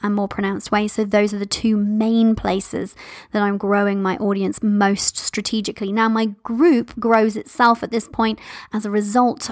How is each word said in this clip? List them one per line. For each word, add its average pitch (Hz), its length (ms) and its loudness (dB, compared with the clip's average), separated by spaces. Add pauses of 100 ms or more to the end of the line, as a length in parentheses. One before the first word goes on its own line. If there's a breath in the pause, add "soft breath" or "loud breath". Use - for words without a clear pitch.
and 208 120 -2
more 202 120 0
pronounced 196 460 -4
way. 208 160 0
So 220 160 0
those 208 280 2
are 208 60 -6
the 202 80 -4
two 220 300 0
main 220 580 2
places 196 640 -4 (340 loud breath)
that 208 120 0
I'm 202 140 0
growing 202 460 0
my 190 140 0
audience 196 460 -2
most 202 540 0
strategically. 202 760 -6
Now, 226 160 2
my 226 180 0 (160)
group 240 560 2
grows 220 380 2
itself 233 460 2
at - 100 -6
this 226 160 -2
point 220 320 -2 (320 loud breath)
as 214 120 -4
a 208 60 -6
result 214 600 0